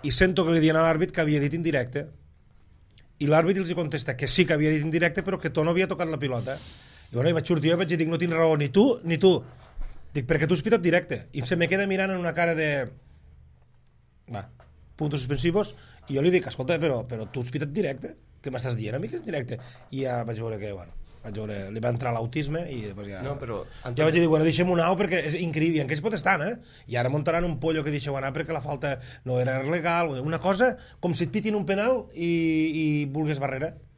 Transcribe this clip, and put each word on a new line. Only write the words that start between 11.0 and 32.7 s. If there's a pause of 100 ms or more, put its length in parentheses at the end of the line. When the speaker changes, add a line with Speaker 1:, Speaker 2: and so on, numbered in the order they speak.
Speaker 1:
I
se
me
queda
mirant
en
una
cara
de, (1400)
va, (460)
puntos
suspensivos, (340)
i
jo
li
dic,
"Escolta,
però,
però
tu
has
pitat
directe? (240)
Què
m'estàs
dient
a
mi
que
és
directe?" (320)
I
ja
vaig
veure
que,
bueno, (320)
vaig
veure, (140)
li
va
entrar
l'autisme
i
després
ja
Speaker 2:
No,
però,
Speaker 1:
ja
Speaker 2:
Antoni
Speaker 1:
vaig
dir,
"Bueno,
deixem
un
au
perquè
és
increïble,
i
en
què
es
pot
estar,
eh?" (300)
I
ara
muntaran
un
pollo
que
deixeu
anar
perquè
la
falta (240)
no
era
legal, (100)
una
cosa (220)
com
si
et
pitin
un
penal
i, (520)